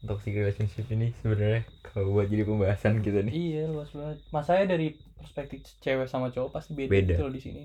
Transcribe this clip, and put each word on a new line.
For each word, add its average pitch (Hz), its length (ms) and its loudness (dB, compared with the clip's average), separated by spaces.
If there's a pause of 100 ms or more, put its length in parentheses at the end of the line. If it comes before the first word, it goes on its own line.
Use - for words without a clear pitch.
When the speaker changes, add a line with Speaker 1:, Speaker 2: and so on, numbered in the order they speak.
Speaker 1:
toxic 104 320 -4
relationship 104 560 0
ini 113 160 0 (160)
sebenarnya, 110 400 2 (160)
kalau 98 320 -2
buat 101 160 4
jadi 107 160 2
pembahasan 104 560 2
kita 101 240 2
nih. 110 80 -2
Speaker 2:
Iya, 160 280 -2 (120)
luas 147 160 -6
banget. 151 400 -10
Masalahnya 175 480 2
dari 156 160 0 (240)
perspektif - 480 -12 (160)
cewek 131 240 0
sama 127 240 -2
cowok 127 240 -4
pasti 156 240 -8
beda 135 160 0
Speaker 1:
Beda. 90 240 4
Speaker 2:
gitu 147 80 2
loh 135 80 -4
di - 80 -8
sini. - 240 -12